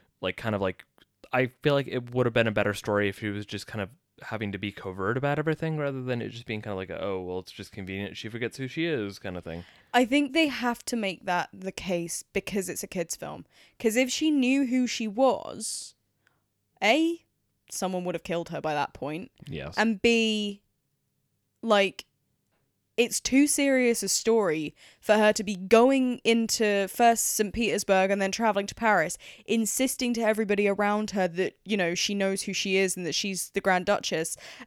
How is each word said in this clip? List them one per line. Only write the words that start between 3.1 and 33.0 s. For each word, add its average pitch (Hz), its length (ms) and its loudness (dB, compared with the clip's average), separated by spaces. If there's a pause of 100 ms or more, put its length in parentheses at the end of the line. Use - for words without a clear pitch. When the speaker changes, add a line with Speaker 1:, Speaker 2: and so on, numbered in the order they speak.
Speaker 1:
he 110 120 -6
was 101 180 -6
just - 180 -8
kind 110 160 -8
of 95 80 -6 (320)
having 107 300 -6
to 98 80 -6
be 101 120 -4
covert 98 460 -4
about 143 220 0
everything 156 380 -2
rather 139 240 -4
than 123 200 -4
it 107 80 -6
just 120 160 -12
being 107 160 -6
kinda 104 140 -6
like, 92 160 -6
"Oh, 92 300 -4
well, 90 180 -6
it's 90 120 -12
just - 200 -14
convenient 98 440 -8
she - 140 -10
forgets 113 280 -8
who 131 100 -8
she 160 180 -4
is," 107 340 -4
kinda 90 220 -8
thing. 85 240 -10 (260)
Speaker 2:
I 247 140 -2
think 277 260 0
they 320 160 2
have 240 380 -6
to - 100 -6
make 196 300 -6
that 180 260 -4
the 185 200 -10
case 170 600 -6
because 190 380 -4
it's - 140 -8
a 196 40 -12
kid's - 280 -6
film. 151 300 -12 (340)
'Cause 220 160 0
if 254 160 4
she 311 200 0
knew 269 360 4
who 254 200 2
she 226 200 -4
was, - 880 -2 (840)
A, 320 440 2 (460)
someone 185 340 -4
would 175 100 -4
have 165 80 -8
killed 170 260 -4
her 165 120 -6
by 156 140 -2
that 139 180 -2
point. 156 380 -10 (160)
Speaker 1:
Yes. 143 300 -8
Speaker 2:
And 214 240 2
B, 220 600 2 (1000)
like, 202 440 2 (880)
it's 233 240 2
too 277 280 4
serious 262 560 2
a 196 40 -4
story 185 680 0 (240)
for 214 160 4
her 214 180 6
to 220 100 -2
be 196 120 -4
going 247 680 4
into 214 640 2
first 233 360 4
Saint 208 260 0
Petersburg 196 600 2
and 202 100 2
then 196 100 0
traveling 208 360 0
to - 80 -12
Paris, 190 420 2 (300)
insisting 240 640 0
to 226 80 -2
everybody 208 460 2
around 208 440 0
her 190 160 2
that, 170 380 -2
you 208 100 -2
know, 175 200 0
she - 180 -2
knows 196 300 0
who 196 100 -4
she 190 220 0
is 190 200 2
and 180 120 -8